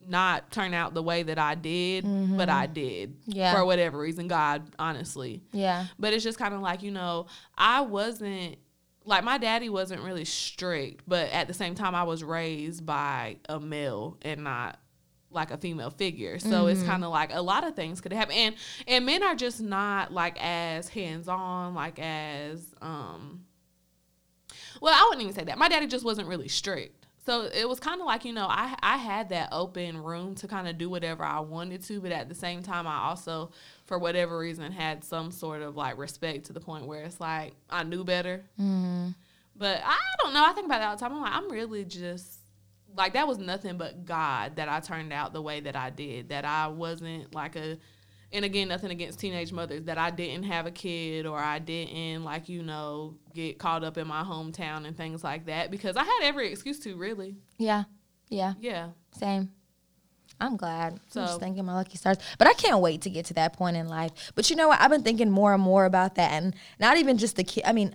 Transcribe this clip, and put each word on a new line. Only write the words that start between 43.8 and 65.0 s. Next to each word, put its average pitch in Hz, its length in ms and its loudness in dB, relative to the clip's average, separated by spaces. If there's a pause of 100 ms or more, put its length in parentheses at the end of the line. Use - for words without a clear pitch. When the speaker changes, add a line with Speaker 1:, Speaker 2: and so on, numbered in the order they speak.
Speaker 1:
God 151 500 -2
that 156 120 -4
I 151 120 -2
turned 156 320 -8
out 147 200 -4
the 156 100 -8
way 151 180 -6
that 143 160 -6
I 131 140 -4
did, 131 400 -10
that 143 160 -6
I 156 220 0
wasn't, 165 640 -8
like, 156 220 -8
a, 160 220 -8 (520)
and 202 140 -2
again, 196 240 0
nothing 185 220 -4
against 170 300 -8
teenage 175 320 -6
mothers, 160 320 -6
that 165 140 -6
I 170 120 2
didn't 175 340 -6
have 170 220 -4
a 170 40 -8
kid 165 540 -6
or 156 140 -4
I 151 200 -2
didn't, 165 680 -6
like, 160 240 -8
you 175 140 -8
know, 151 520 -8 (200)
get 165 240 -6
caught 165 260 0
up 160 140 -6
in 160 80 -4
my 156 160 -4
hometown 160 640 -8
and 156 100 -10
things 160 280 -8
like 160 220 -6
that, 160 240 -4
because 196 260 -4
I 262 80 4
had 440 200 2
every 277 280 0
excuse 277 280 -8
to, 202 160 -10
really. 196 400 -8 (220)
Speaker 2:
Yeah. 214 260 2 (440)
Yeah. 196 320 0
Speaker 1:
Yeah. 185 280 -6 (240)
Speaker 2:
Same. 196 380 0 (920)
I'm 247 160 -2
glad. 165 360 -2
I'm 190 80 -12 (120)
just 185 200 -2
Speaker 1:
So 175 80 -2
Speaker 2:
thanking 190 240 -2
my 180 100 -2
lucky 185 240 -2
stars. 190 180 4 (220)
But 240 80 12
I 359 60 12
can't 320 280 6
wait 165 200 6
to 196 100 -4
get 175 160 -4
to - 80 -6
that 170 200 4
point 175 220 2
in 165 120 -2
life. 160 240 -2 (240)
But - 140 4
you 339 40 4
know 311 140 8
what? 294 120 10
I've 262 100 10
been 294 120 6